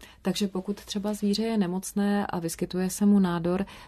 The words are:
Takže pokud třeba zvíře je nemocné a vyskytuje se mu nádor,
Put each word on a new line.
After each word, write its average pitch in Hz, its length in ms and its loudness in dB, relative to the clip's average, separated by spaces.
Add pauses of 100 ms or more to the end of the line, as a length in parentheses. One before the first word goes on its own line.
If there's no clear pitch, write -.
(240)
Takže 196 240 -2
pokud 190 380 -8
třeba 208 280 -4
zvíře 208 300 0
je 226 140 -2
nemocné 202 680 0
a - 120 -4
vyskytuje 180 500 -2
se 202 160 0
mu 202 140 8
nádor, 175 460 2 (220)